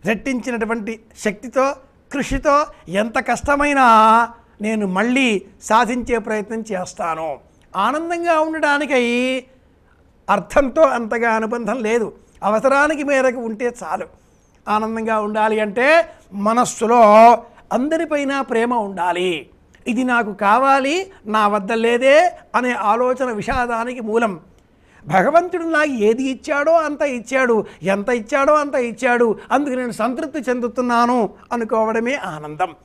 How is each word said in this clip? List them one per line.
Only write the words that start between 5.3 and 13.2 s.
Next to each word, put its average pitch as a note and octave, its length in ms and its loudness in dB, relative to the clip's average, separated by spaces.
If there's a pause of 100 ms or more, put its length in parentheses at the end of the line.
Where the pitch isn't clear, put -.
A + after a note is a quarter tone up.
సాధించే A#3 480 0 (100)
ప్రయత్నం A3 340 -6 (100)
చేస్తాను. E3+ 580 -6 (460)
ఆనందంగా E4 600 -2 (120)
ఉండడానికై D4 600 0 (1200)
అర్థంతో A#3+ 560 2 (140)
అంతగా A#3 400 -2
అనుబంధం A3+ 400 -4 (100)
లేదు, A3 200 0 (340)
అవసరానికి C4+ 680 2
మేరకు C4 380 0